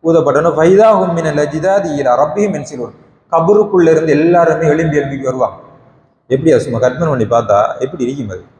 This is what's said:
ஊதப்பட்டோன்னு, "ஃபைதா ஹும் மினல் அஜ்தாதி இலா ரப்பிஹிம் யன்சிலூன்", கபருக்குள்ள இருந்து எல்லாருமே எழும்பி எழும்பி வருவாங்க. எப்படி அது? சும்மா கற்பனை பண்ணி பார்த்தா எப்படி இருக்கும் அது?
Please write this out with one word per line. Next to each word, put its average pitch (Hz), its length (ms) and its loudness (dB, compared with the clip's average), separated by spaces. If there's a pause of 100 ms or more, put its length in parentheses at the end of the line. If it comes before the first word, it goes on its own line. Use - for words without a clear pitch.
ஊதப்பட்டோன்னு, 160 500 2
"ஃபைதா 190 380 4
ஹும் 185 240 0
மினல் 156 260 -2
அஜ்தாதி 170 540 -2
இலா 127 200 0
ரப்பிஹிம் 175 400 -2
யன்சிலூன்", 131 380 -10 (380)
கபருக்குள்ள 180 600 2
இருந்து 156 200 2
எல்லாருமே 165 560 2
எழும்பி 151 320 0
எழும்பி 135 300 -6
வருவாங்க. 127 280 -4 (720)
எப்படி 135 220 0
அது? 123 140 2
சும்மா 117 140 -6
கற்பனை 127 300 -2
பண்ணி 123 180 -2
பார்த்தா 110 300 0 (220)
எப்படி 131 240 -6
இருக்கும் 123 280 -6
அது? 90 120 -14 (160)